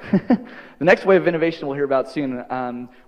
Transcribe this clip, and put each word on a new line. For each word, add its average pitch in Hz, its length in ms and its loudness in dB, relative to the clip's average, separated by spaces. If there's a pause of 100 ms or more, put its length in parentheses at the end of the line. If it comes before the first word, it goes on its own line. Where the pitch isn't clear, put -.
(120)
<laughs> - 360 2 (300)
The 143 80 -6
next 202 180 4
wave 190 180 6
of 160 60 -2
innovation 165 380 -2
we'll 139 100 -6
hear 143 80 -2
about 131 260 0
soon, 127 400 -6
um, 123 380 -8 (180)